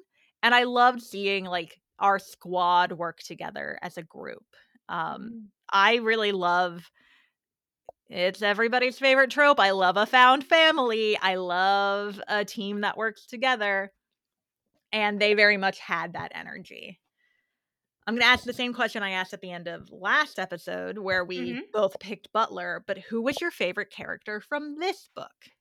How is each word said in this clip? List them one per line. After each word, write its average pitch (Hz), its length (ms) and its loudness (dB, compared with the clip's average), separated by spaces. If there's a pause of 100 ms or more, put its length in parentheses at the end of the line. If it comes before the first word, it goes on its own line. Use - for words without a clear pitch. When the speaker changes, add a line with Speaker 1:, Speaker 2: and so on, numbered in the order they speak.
(440)
Speaker 1:
and 240 100 6
I 247 120 6
loved 247 360 4
seeing, 196 440 -4
like, 175 360 -8 (160)
our 196 220 2
squad 180 720 0
work 165 300 -8
together - 600 -12
as 175 160 -12
a 170 60 -12
group. - 420 -16 (420)
Um, 170 460 -8
Speaker 2:
Mm-hmm. 220 140 -16 (260)
Speaker 1:
I 202 220 4
really 220 360 0
love, 175 600 -2 (1160)
it's 185 320 -4
everybody's 233 580 0
favorite 269 320 4
trope, 285 280 4
I 196 120 6
love 185 260 2
a 208 80 2
found 254 400 6
family, 254 720 4
I 185 180 0
love 196 920 0
a 208 180 -2
team 202 360 -8
that - 160 -2
works 214 280 -6
together, 208 680 -2 (1000)
and 208 300 -2
they 208 120 6
very 208 240 6
much 190 220 -2
had 170 340 -6
that 165 220 -10
energy. - 640 -18 (1080)
I'm 220 80 -4
gonna 240 100 2
ask 247 200 4
the 240 80 -6
same 247 200 -6
question 233 300 -4
I 190 80 -6
asked 185 220 -6
at 190 80 -14
the 180 100 -12
end 175 160 -12
of 170 240 -12
last 202 480 -2
episode 180 580 -8
where 185 280 -2
we 185 320 -8
Speaker 2:
Mm-hmm. 370 160 -12
Speaker 1:
both 208 260 -2
picked 196 320 -14
Butler, 175 560 -4
but 190 100 -6
who 226 240 -8
was 269 200 -4
your 349 100 -4
favorite 185 400 -6
character - 480 -12
from 294 400 -10
this 370 340 -6
book? - 360 -18 (120)